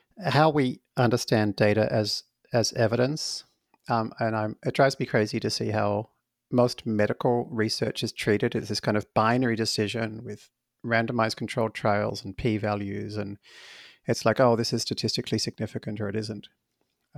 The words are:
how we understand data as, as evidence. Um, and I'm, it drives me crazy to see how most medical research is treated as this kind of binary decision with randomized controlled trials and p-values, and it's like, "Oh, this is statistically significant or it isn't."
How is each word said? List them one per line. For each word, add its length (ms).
how 260
we 300
understand 600
data 340
as, 340
as 220
evidence. 680
Um, 320
and 160
I'm, 280
it 100
drives 260
me 60
crazy 340
to 100
see 200
how 400
most 360
medical 640
research 520
is 100
treated 420
as 140
this 120
kind 160
of 180
binary 420
decision 640
with 280
randomized 520
controlled 380
trials 500
and 120
p-values, 800
and 220
it's 180
like, 160
"Oh, 160
this 160
is 100
statistically 560
significant 640
or 80
it 80
isn't." 320